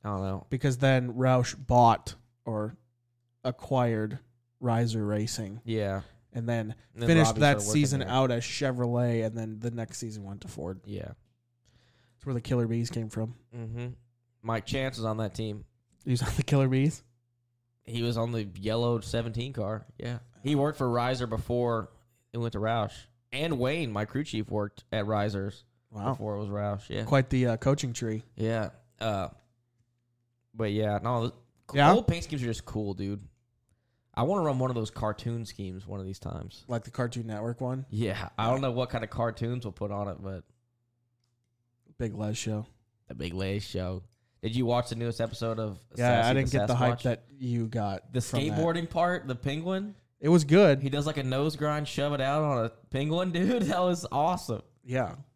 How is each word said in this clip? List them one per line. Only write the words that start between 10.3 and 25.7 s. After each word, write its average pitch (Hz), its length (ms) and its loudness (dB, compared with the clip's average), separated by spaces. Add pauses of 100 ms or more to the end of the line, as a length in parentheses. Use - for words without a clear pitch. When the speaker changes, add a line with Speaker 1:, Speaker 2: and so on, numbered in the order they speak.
Speaker 2:
to 95 80 -14
Ford. 92 340 -8
Speaker 1:
Yeah. 101 220 -8
Speaker 2:
That's - 1200 -20
where 135 80 -4
the 117 80 -2
Killer 120 260 2
Bees 117 220 0
came 113 200 -4
from. 113 260 -4 (200)
Speaker 1:
Mm-hmm. 117 320 -8 (540)
Mike 113 240 -2
Chance 131 320 -2
was 113 80 -4
on 110 120 0
that 110 180 -2
team. 107 280 -6 (400)
Speaker 2:
He 135 80 0
was 120 120 2
on - 120 -2
the 147 80 0
Killer 135 240 4
Bees? 135 340 2 (840)
Speaker 1:
He 117 160 -4
was 117 160 0
on 117 160 0
the 110 120 -2 (140)
yellow 117 420 0
seventeen 117 520 -4
car. 110 320 -4 (120)
Yeah. 120 220 -6 (220)
He 147 140 2
worked 147 220 2
for 131 100 0
Reiser 120 420 0
before 117 600 0 (420)
it 117 60 -4
went 117 140 -4
to 101 60 -4
Roush. 110 360 0 (360)
And 147 280 -2
Wayne, 135 320 0
my 104 140 -2
crew 139 180 -4
chief, 110 260 -4
worked 104 420 -4
at 107 140 0
Reiser's 101 580 -2 (280)